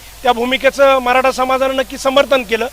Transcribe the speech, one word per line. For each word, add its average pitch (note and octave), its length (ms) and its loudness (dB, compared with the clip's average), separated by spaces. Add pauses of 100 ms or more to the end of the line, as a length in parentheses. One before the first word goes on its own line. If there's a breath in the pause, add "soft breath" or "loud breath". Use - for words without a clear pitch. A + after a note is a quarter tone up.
(220 loud breath)
त्या B3 100 2
भूमिकेचं C4 640 0
मराठा B3+ 320 0
समाजानं C4 460 -2
नक्की C4 220 -6
समर्थन C4+ 440 2
केलं A3 300 -4